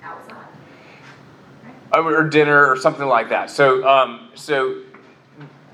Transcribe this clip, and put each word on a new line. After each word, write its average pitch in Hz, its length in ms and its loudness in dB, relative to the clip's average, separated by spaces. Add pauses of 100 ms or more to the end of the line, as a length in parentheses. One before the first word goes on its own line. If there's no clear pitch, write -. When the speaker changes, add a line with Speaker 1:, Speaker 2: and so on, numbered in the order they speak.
Speaker 1:
outside. - 420 -20 (1500)
Speaker 2:
Over, 156 220 2
or 156 140 0
dinner 147 380 4
or 131 80 2
something 143 320 -4
like 113 220 0
that. 98 200 -4
So, 131 380 2
um, 123 480 0
so 131 480 -6 (920)